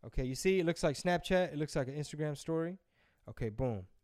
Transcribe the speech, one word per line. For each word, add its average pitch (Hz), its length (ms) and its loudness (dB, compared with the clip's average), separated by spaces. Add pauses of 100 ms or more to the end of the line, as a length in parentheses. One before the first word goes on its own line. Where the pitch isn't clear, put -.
Okay, 131 200 -2
you 127 100 -2
see, 190 240 4
it 165 60 4
looks 170 180 0
like 151 120 2
Snapchat. 180 580 2
It 147 40 -4
looks 151 180 -2
like 131 120 0
an 139 80 -8
Instagram 151 420 -4
story. 165 400 -2 (520)
Okay, 113 200 -4
boom. 107 380 -2 (160)